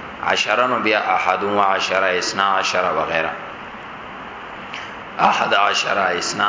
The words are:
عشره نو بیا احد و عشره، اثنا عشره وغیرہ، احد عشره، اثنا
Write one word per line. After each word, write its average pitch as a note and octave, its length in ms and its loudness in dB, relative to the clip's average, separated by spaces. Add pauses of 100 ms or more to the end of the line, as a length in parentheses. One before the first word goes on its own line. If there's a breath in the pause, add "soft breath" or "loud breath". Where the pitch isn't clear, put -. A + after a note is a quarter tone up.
(220)
عشره G#2 440 2
نو B2 120 2
بیا G#2+ 220 2 (160)
احد F#2 260 2
و G2+ 180 2
عشره، F#2+ 580 2
اثنا G2 280 0 (120)
عشره F#2 340 0
وغیرہ، D#2+ 400 0 (1900 loud breath)
احد A#2 360 2
عشره، G2 500 2 (140)
اثنا G2+ 300 -2